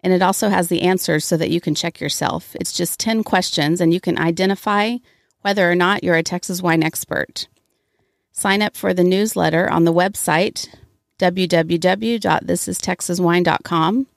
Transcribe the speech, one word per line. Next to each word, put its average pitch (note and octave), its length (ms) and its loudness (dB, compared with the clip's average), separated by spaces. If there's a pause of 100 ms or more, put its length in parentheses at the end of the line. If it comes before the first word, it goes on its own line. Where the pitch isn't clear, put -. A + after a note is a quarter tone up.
And F#3 80 4
it F3+ 80 4
also F#3+ 260 2
has F#3 220 2
the F3 140 0
answers F3 420 0
so E3+ 100 0
that D#3+ 140 0
you E3+ 100 0
can D3+ 160 -2
check - 240 -6
yourself. - 600 -6
It's - 120 -6
just - 280 -6
ten A3+ 240 -2
questions, F3 580 0
and E3 120 4
you F3+ 60 0
can - 200 -4
identify G3 760 0 (440)
whether G3 280 2
or F3 60 2
not F3+ 280 2
you're F3 120 2
a E3 80 2
Texas F3+ 380 -6
wine E3 220 2
expert. - 640 -6 (840)
Sign G3+ 300 0
up G#3 160 -2
for F#3+ 160 -2
the F3+ 100 2
newsletter F#3 640 0
on E3 160 2
the E3 100 4
website, F3+ 760 0 (500)
w F3+ 300 0
w E3 320 2
w G#3 400 0
dot F3 260 0
this F3 220 -2
is F3 100 -6
texas F3+ 420 -4
wine F3 220 4
dot E3+ 220 2
com. F3 420 0 (120)